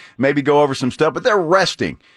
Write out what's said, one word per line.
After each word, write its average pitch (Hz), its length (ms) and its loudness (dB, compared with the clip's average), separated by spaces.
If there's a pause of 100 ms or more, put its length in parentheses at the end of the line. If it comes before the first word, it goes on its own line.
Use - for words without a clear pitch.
(180)
maybe 143 240 0
go 143 200 4
over 139 140 0
some 127 160 -2
stuff, 156 220 0
but 170 100 -8
they're 220 140 2
resting. 165 640 -2 (160)